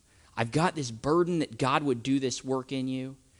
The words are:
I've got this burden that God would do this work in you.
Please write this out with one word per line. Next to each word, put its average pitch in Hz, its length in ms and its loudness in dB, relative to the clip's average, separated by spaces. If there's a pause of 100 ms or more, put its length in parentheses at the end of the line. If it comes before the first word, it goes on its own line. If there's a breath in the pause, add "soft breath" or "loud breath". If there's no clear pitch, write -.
(360 soft breath)
I've 117 160 0
got 165 220 2
this 135 160 -4
burden 165 480 2
that - 200 -4
God 143 260 2
would 123 180 2
do 135 160 2
this 131 260 -2
work 131 280 -2
in 131 160 -2
you. 131 280 -6 (240 soft breath)